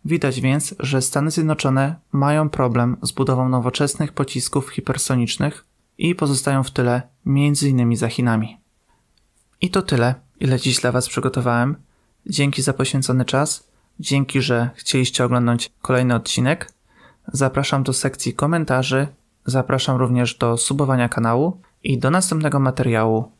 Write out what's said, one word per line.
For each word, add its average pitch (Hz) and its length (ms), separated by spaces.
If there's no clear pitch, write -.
Widać 147 360
więc, 139 380
że 131 240
Stany 147 280
Zjednoczone 147 680
mają 147 360
problem 123 540
z - 100
budową 131 360
nowoczesnych 127 640
pocisków 135 580
hipersonicznych - 960
i 175 160
pozostają 139 480
w 131 80
tyle 123 320
między 143 420
innymi 120 280
za 117 120
Chinami. 113 500
I 180 100
to 185 120
tyle, 127 320
ile 131 200
dziś 127 200
dla 123 120
Was 123 160
przygotowałem. 127 680
Dzięki 139 360
za 139 100
poświęcony 131 520
czas, - 460
dzięki, 139 420
że 120 320
chcieliście 127 500
oglądnąć 120 480
kolejny 127 320
odcinek. 127 580
Zapraszam 139 500
do 131 100
sekcji - 420
komentarzy, 139 720
zapraszam 131 500
również 123 380
do 117 220
subowania 131 520
kanału 123 520
i 135 160
do 131 120
następnego 156 500
materiału. 113 800